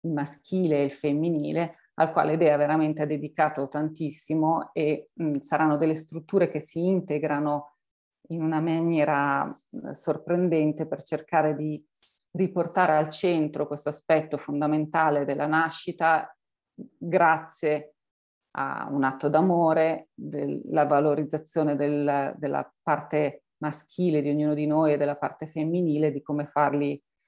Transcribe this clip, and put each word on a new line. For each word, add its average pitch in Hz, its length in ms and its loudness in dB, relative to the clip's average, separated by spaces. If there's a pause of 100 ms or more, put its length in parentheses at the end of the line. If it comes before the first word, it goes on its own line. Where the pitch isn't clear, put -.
il 165 120 -4
maschile 151 680 -2
e 143 60 4
il 139 80 -2
femminile, 151 840 -2 (180)
al 160 180 2
quale 156 240 2
Dea 160 200 4
veramente 156 460 2
ha 151 40 -2
dedicato 151 640 -2
tantissimo 156 1040 -2
e, 151 380 -2 (120)
mm, 151 180 0
saranno 151 360 2
delle 156 180 2
strutture 165 560 -2
che 151 100 -4
si 165 260 -6
integrano 151 920 -2 (520)
in 165 140 -4
una 160 180 0
maniera, 156 840 2
mm, - 440 -12
sorprendente 156 960 0
per 156 160 -8
cercare 156 520 0
di 151 300 -6 (480)
riportare 180 640 2
al 156 140 2
centro 151 560 -2
questo 147 220 -6
aspetto 156 480 0
fondamentale 151 880 0
della 143 220 -2
nascita 160 880 0 (400)
grazie 160 1200 0 (580)
a 135 380 -6
un 139 140 0
atto 135 240 0
d'amore, 160 880 2
della 147 680 -2
valorizzazione 151 920 0
del, 143 600 0
della 143 360 -4 (100)
parte - 600 -2 (140)
maschile 156 640 -2
di 143 80 0
ognuno 151 240 2
di 147 120 -2
noi 151 280 2
e - 20 -2
della 143 200 0
parte - 300 -8
femminile, 156 640 0
di 139 120 -6
come 147 240 -4
farli 143 540 0 (280)